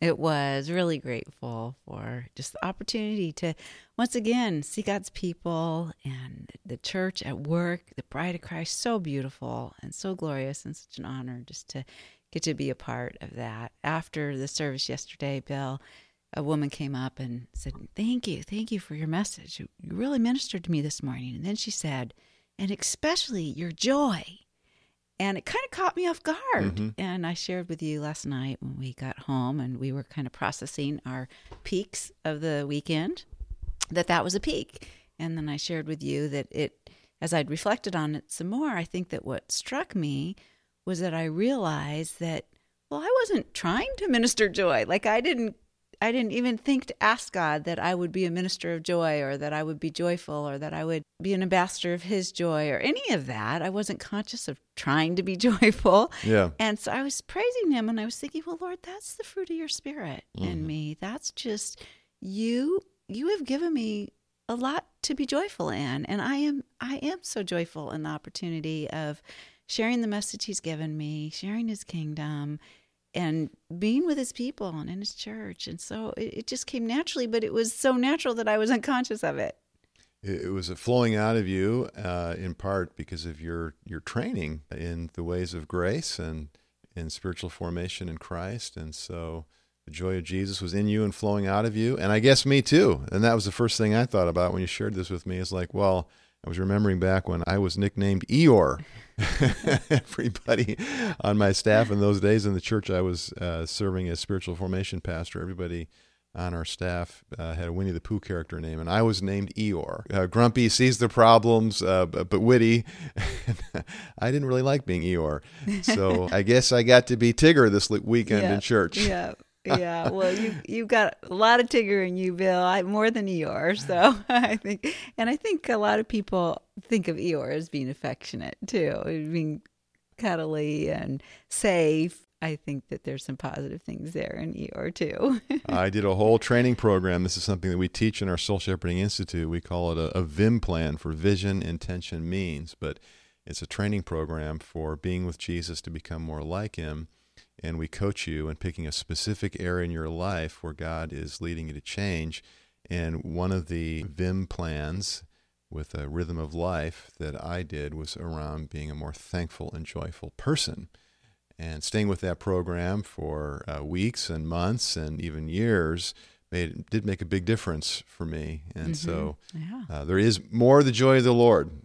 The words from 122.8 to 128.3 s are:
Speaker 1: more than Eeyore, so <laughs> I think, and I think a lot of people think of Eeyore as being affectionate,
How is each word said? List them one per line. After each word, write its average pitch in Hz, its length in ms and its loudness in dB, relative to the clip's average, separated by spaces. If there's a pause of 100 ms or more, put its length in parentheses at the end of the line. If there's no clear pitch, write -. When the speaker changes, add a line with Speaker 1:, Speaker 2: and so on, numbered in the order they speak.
Speaker 1:
more 214 280 4
than 220 160 0
Eeyore, 175 500 0
so 185 460 6
<laughs> - 60 -8
I 240 260 4
think, 208 400 -4 (240)
and 226 100 2
I 277 60 2
think 370 340 0
a 240 80 4
lot 208 220 4
of 220 80 0
people 185 560 0 (200)
think 202 260 2
of 160 80 -2
Eeyore 139 360 -2
as 160 160 -4
being 135 220 -2
affectionate, - 640 -8 (120)